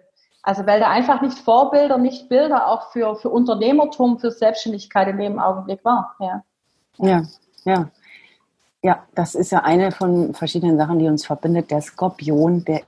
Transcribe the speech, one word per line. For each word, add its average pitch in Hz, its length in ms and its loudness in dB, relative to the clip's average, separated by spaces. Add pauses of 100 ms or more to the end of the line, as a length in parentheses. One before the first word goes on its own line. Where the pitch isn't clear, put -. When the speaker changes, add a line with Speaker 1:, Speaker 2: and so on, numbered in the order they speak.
(420)
Speaker 1:
Also 196 220 -2
weil 208 140 4
da 214 100 2
einfach 247 320 2
nicht 269 160 -4
Vorbilder, 277 600 2
nicht 254 300 -2
Bilder 285 380 2
auch - 240 -4
für, 220 240 -4
für 226 140 -6
Unternehmertum, 247 880 2
für 233 120 -2
Selbstständigkeit 220 760 -2
in 196 120 -4
dem 202 200 -4
Augenblick 190 460 -4
war. 226 340 -2
Ja. 190 240 -8 (540)
Speaker 2:
Ja, 185 260 2 (400)
ja. 180 260 0 (960)
Ja, 180 300 0
das 170 220 -4
ist 175 160 -2
ja 185 80 2
eine 180 320 2
von 175 420 0
verschiedenen 165 420 -2
Sachen, 151 220 0
die 160 100 2
uns 151 160 0
verbindet. 165 460 -2
Der 151 120 -2
Skorpion, 170 840 -2
der 156 220 -4